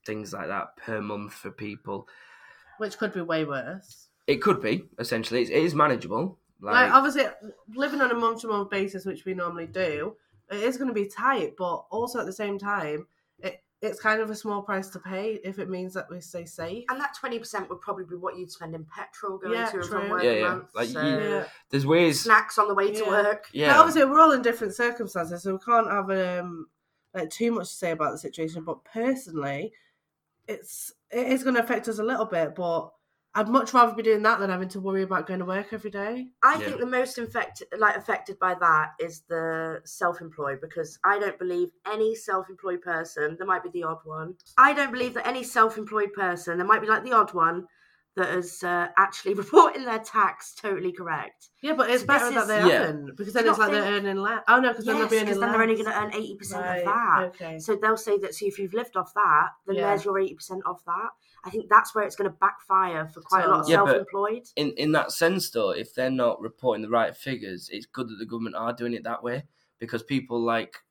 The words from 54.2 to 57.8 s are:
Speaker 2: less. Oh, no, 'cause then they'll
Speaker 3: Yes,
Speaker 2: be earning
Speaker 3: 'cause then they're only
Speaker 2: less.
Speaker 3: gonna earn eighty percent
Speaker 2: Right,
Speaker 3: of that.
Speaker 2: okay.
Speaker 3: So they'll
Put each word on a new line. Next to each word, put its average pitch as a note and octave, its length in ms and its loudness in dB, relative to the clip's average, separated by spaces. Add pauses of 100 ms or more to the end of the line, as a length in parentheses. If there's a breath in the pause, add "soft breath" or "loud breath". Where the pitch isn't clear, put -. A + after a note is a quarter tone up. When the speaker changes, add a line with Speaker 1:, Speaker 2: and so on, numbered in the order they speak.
Speaker 2:
less. A3 260 -4
Oh, A#3+ 100 8
no, B3+ 160 2
'cause A3+ 120 -8
then A3 100 2
they'll A3 80 2
Speaker 3:
Yes, G#3+ 60 -2
Speaker 2:
be A3 80 4
earning G#3+ 100 2
Speaker 3:
'cause G3 120 0
then A#3 120 0
they're A3 100 4
only A3 140 4
Speaker 2:
less. A3 100 -4
Speaker 3:
gonna G#3 200 -2
earn G#3 80 -10
eighty G#3+ 220 -6
percent F#3 280 -8
Speaker 2:
Right, F3+ 140 -2
Speaker 3:
of F3+ 80 -4
that. G3+ 400 4
Speaker 2:
okay. D#3+ 340 -10
Speaker 3:
So G3+ 160 0
they'll A3 200 4